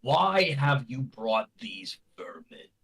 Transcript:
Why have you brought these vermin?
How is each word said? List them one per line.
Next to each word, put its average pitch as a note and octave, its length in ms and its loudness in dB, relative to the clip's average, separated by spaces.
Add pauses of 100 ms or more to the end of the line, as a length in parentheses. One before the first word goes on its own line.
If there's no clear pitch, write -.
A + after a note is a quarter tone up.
Why F3+ 500 4
have C#3 380 2
you B2+ 120 -6
brought A2 480 -2 (100)
these - 380 -14 (200)
vermin? - 520 -18 (140)